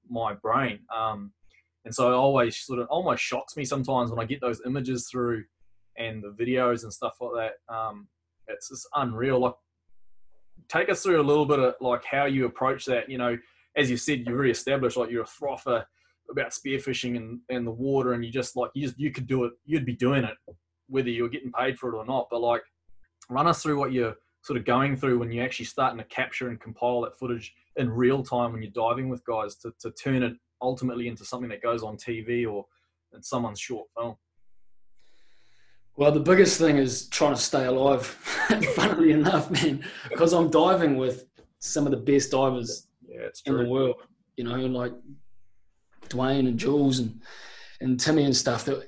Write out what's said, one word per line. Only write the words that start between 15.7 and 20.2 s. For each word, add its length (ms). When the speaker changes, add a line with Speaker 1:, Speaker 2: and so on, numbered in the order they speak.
Speaker 1:
about 180
spearfishing 680
and, 220
and 180
the 40
water, 420
and 120
you 60
just, 240
like, 180
you 140
just, 120
you 120
could 160
do 160
it, 100
you'd 220
be 100
doing 280